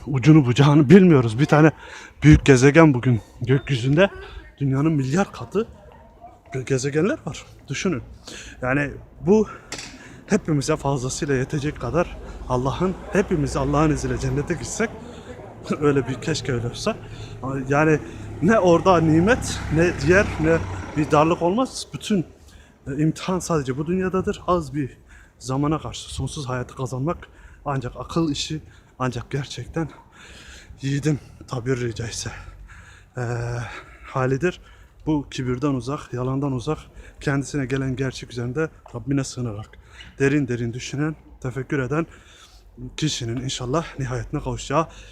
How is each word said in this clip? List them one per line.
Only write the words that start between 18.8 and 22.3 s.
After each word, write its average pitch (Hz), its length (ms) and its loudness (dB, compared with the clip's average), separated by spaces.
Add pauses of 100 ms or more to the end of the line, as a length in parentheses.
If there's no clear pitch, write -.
nimet, 165 580 2 (160)
ne 170 160 4 (100)
diğer, 180 240 4 (140)
ne 160 180 2 (400)
bir 147 140 0
darlık 156 300 4
olmaz. 214 520 -2
Bütün, 175 320 -2 (600)